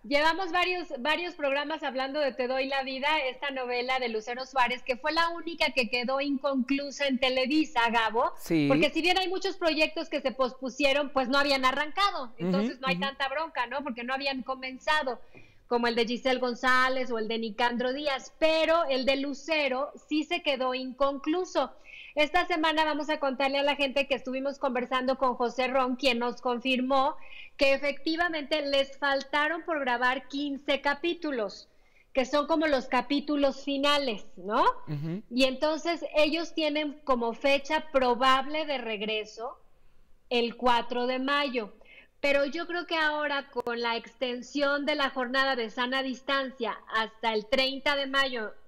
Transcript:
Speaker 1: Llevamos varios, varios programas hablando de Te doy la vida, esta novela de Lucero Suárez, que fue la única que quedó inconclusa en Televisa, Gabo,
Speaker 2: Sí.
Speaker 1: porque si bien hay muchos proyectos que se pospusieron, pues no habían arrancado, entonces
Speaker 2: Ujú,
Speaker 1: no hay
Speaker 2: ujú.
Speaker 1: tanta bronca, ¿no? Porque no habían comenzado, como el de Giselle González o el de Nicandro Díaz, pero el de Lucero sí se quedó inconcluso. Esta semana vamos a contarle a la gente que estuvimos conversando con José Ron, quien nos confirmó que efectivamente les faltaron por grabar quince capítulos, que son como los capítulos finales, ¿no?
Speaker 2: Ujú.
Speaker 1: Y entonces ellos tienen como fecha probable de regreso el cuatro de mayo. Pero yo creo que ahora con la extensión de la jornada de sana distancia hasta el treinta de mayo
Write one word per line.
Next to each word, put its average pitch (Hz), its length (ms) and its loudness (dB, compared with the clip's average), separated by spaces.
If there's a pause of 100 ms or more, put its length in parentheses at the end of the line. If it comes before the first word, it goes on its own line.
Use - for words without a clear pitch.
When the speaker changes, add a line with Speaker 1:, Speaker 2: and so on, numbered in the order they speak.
Speaker 1:
Llevamos 320 500 2
varios, 359 340 0 (120)
varios 311 360 -2
programas 294 480 -2
hablando 269 380 -2
de 269 120 2
Te 247 140 -2
doy 262 200 0
la 269 160 0
vida, 262 240 -2 (220)
esta 285 220 -6
novela 254 480 -2
de 247 80 -2
Lucero 233 380 -4
Suárez, 247 360 0
que 254 140 -2
fue 302 160 -2
la 330 180 2
única 330 440 -2
que 247 160 2
quedó 254 320 -2
inconclusa 277 840 -2
en 262 120 2
Televisa, 262 720 2
Gabo, 226 500 2
Speaker 2:
Sí. 151 300 2
Speaker 1:
porque 302 220 4
si 320 100 -2
bien 359 160 4
hay 381 100 0
muchos 381 300 -2
proyectos 311 520 0
que 294 120 -2
se 254 100 0
pospusieron, 269 760 0
pues 262 180 0
no 285 100 2
habían 277 280 2
arrancado, 294 720 0
entonces 185 380 0
Speaker 2:
Ujú, - 60 -16
Speaker 1:
no 262 60 -2
hay 269 80 0
Speaker 2:
ujú. 277 120 -2
Speaker 1:
tanta 269 200 -4
bronca, 277 400 -4
¿no? 269 160 -4
Porque 240 220 -6
no 262 80 -2
habían 269 280 -2
comenzado, 262 800 -2 (480)
como 240 200 2
el 233 80 0
de 233 100 4
Giselle 247 340 0
González 254 720 2
o 226 80 -2
el 220 80 -2
de 226 100 -2
Nicandro 240 540 0
Díaz, 277 480 -4
pero 320 460 4
el 269 200 0
de 277 120 4
Lucero 285 760 -2 (160)
sí 302 160 0
se 349 180 -4
quedó 254 340 0
inconcluso. 277 1000 0 (420)
Esta 302 320 4
semana 320 380 2
vamos 302 240 -2
a 311 100 0
contarle 277 400 0
a 277 40 2
la 285 120 2
gente 269 320 0
que 262 80 0
estuvimos 269 440 -4
conversando 254 580 0
con 262 180 0
José 247 320 0
Ron, 254 280 2
quien 247 240 2
nos 240 220 -2
confirmó 262 720 2 (420)
que 277 160 4
efectivamente 311 880 -2
les 277 360 0
faltaron 294 680 0
por 320 160 -2
grabar 254 480 0
quince 277 540 -2
capítulos, 285 840 -2 (460)
que 254 120 2
son 294 220 0
como 320 200 2
los 269 200 2
capítulos 285 760 0
finales, 277 600 0 (120)
¿no? 208 260 2 (240)
Speaker 2:
Ujú. 160 420 -4
Speaker 1:
Y 254 140 2
entonces 311 600 0 (120)
ellos 302 380 2
tienen 302 500 -2
como 233 300 0
fecha 285 580 0
probable 262 760 4
de 285 140 -4
regreso 220 800 -6 (680)
el 233 280 0
cuatro 247 500 2
de 254 120 -2
mayo. 262 540 -2 (480)
Pero 277 240 4
yo 339 220 -6
creo 339 180 -4
que 339 120 -4
ahora 302 540 0
con 240 300 -4
la 233 140 0
extensión 269 880 -2
de 302 100 2
la 269 140 0
jornada 269 460 0
de 226 140 -4
sana 254 340 -2
distancia 262 760 -4 (160)
hasta 220 400 -2
el 214 120 -2
treinta 269 500 0
de 277 120 -2
mayo 262 440 0 (160)